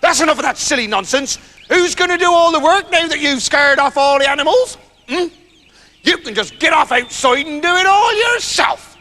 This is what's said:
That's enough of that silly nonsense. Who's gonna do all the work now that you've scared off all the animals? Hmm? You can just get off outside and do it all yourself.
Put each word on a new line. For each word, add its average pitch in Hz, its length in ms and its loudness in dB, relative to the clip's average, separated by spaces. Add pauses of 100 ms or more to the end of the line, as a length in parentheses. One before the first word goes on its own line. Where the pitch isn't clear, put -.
That's 320 200 2
enough 311 180 0
of 262 40 -8
that 269 160 -4
silly 247 280 -4
nonsense. 214 520 -4 (300)
Who's 349 260 0
gonna 359 240 -2
do 349 140 2
all 339 200 4
the 311 80 0
work 349 300 2
now 339 180 0
that 294 120 -4
you've 285 220 -2
scared 285 360 2
off 285 180 0
all 277 220 2
the 269 100 0
animals? 311 480 0 (320)
Hmm? 339 180 -4 (760)
You 339 160 0
can 277 160 -12
just 202 240 -6
get 320 140 0
off 311 200 2
outside 254 540 0
and 294 140 -8
do 349 160 0
it 370 100 2
all 440 480 2
yourself. - 680 -4